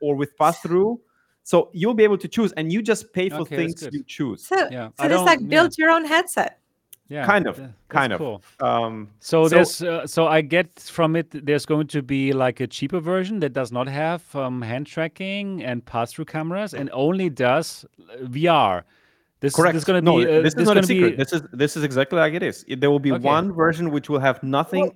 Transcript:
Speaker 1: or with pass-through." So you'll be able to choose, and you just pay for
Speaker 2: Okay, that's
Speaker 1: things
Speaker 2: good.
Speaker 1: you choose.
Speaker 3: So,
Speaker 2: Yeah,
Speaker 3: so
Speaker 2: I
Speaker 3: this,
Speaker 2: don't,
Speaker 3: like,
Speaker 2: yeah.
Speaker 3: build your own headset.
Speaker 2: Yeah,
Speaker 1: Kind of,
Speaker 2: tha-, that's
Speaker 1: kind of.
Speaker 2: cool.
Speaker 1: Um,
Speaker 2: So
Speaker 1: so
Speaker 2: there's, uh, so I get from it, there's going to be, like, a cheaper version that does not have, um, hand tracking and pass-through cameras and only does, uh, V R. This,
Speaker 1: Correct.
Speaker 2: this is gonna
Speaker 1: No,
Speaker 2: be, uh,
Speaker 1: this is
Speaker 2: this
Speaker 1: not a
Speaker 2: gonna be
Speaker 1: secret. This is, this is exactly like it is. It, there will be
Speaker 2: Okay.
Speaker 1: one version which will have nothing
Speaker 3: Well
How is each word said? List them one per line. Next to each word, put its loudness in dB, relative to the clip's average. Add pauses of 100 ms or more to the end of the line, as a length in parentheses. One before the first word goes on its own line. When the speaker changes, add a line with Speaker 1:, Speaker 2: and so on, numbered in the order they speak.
Speaker 1:
or 0
with -6
pass-through." 0 (440)
So 2
you'll 0
be 6
able 4
to -12
choose, 0
and -4
you -2
just -4
pay -2
for -4
Speaker 2:
Okay, -8
that's -2
Speaker 1:
things -16
Speaker 2:
good. -12
Speaker 1:
you -8
choose. -8
Speaker 3:
So, 0
Speaker 2:
Yeah, -10
Speaker 3:
so -20
Speaker 2:
I 0
Speaker 3:
this, 4
Speaker 2:
don't, 2
Speaker 3:
like, 4
Speaker 2:
yeah. -8
Speaker 3:
build 2
your 4
own 2
headset. -2 (480)
Speaker 2:
Yeah, -6
Speaker 1:
Kind 2
of, -6
Speaker 2:
tha-, -18
that's -18 (140)
Speaker 1:
kind 0
of. -2
Speaker 2:
cool. -6 (160)
Speaker 1:
Um, -2 (100)
Speaker 2:
So 4
Speaker 1:
so 6
Speaker 2:
there's, 4
uh, -4
so 2
I 4
get -2
from 0
it, -2
there's -2
going 0
to -4
be, 0
like, 0
a -4
cheaper -6
version -4
that -2
does -4
not -4
have, -4 (120)
um, -6
hand -6
tracking -8
and -6
pass-through -6
cameras -8
and -8
only 0
does, -2 (140)
uh, -16
V -2
R. 2 (540)
This, -2
Speaker 1:
Correct. 4
Speaker 2:
this -2
is -6
gonna 2
Speaker 1:
No, 6
Speaker 2:
be, 4
uh, 4
Speaker 1:
this 2
is -6
Speaker 2:
this 2
Speaker 1:
not 6
a 6
Speaker 2:
gonna 2
be 2
Speaker 1:
secret. 4
This -2
is, -2 (100)
this -2
is -2
exactly 0
like 2
it -4
is. -6
It, -8
there 4
will 4
be 0
Speaker 2:
Okay. -4
Speaker 1:
one 0
version 0
which -4
will -2
have 0
nothing -2
Speaker 3:
Well -4